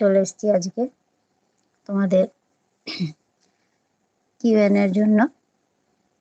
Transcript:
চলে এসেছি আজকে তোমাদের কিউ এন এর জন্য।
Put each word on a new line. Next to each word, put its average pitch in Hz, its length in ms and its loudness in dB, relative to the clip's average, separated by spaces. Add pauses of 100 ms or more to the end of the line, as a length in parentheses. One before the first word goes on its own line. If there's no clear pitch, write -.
চলে 196 220 2
এসেছি - 220 -8 (100)
আজকে 185 260 -6 (1040)
তোমাদের 196 380 0 (2250)
কিউ 226 160 2 (100)
এন 202 80 2 (100)
এর 190 140 -2
জন্য। 214 200 2 (1040)